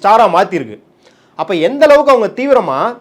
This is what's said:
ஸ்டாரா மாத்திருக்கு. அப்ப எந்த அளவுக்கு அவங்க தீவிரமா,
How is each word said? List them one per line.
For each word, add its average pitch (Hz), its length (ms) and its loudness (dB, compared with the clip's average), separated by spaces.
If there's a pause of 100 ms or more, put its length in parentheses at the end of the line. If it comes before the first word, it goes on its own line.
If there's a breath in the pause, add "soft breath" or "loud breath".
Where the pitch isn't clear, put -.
ஸ்டாரா 220 340 2
மாத்திருக்கு. 156 440 -4 (560 soft breath)
அப்ப 160 180 -8
எந்த 254 360 0
அளவுக்கு 285 220 4
அவங்க 240 320 -2
தீவிரமா, 220 580 -2